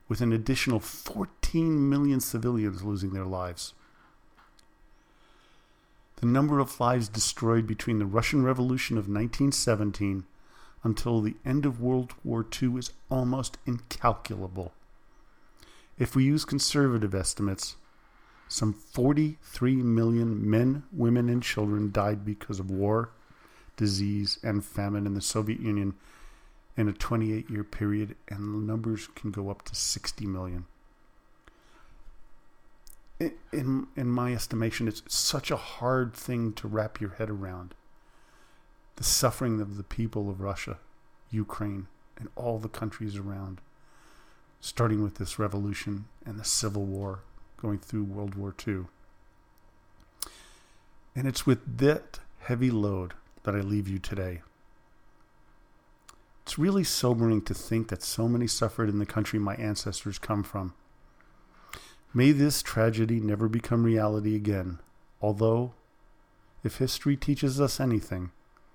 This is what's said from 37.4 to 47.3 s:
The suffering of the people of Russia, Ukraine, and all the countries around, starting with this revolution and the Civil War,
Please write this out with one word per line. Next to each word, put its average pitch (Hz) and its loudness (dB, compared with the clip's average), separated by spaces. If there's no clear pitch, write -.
The 127 -6
suffering 117 2
of 101 -6
the 98 -8
people 110 -4
of 95 -6
Russia, 95 -6
Ukraine, 104 -4
and - -12
all 117 -4
the 110 -6
countries 107 -6
around, 98 -8
starting 107 0
with 101 -2
this - -6
revolution 101 -4
and 107 -10
the 107 -12
Civil 101 -2
War, 98 -6